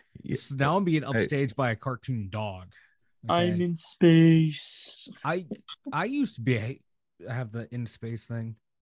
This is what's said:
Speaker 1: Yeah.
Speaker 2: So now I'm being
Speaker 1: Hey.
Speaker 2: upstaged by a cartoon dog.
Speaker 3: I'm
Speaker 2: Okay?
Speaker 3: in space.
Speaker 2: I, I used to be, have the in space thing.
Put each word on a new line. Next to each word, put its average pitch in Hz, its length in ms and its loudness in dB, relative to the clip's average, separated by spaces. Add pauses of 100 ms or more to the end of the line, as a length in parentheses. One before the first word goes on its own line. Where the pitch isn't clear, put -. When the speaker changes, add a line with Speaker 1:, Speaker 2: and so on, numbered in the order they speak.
(220)
Speaker 1:
Yeah. - 140 -6
Speaker 2:
So - 180 -10
now 139 220 2
I'm 202 80 2
being 160 180 2
Speaker 1:
Hey. 110 240 0
Speaker 2:
upstaged 139 300 -2
by 127 160 0
a 107 40 -4
cartoon 120 540 -6
dog. 95 380 -8 (600)
Speaker 3:
I'm 175 260 2
Speaker 2:
Okay? 175 100 0
Speaker 3:
in 170 120 -2
space. 160 1300 4 (160)
Speaker 2:
I, 170 220 -4 (460)
I 160 120 -2
used 269 320 -2
to 123 60 -10
be, 117 400 -2 (460)
have 120 240 -8
the 113 220 -8
in 120 120 -6
space 117 400 -12
thing. 113 280 -8 (360)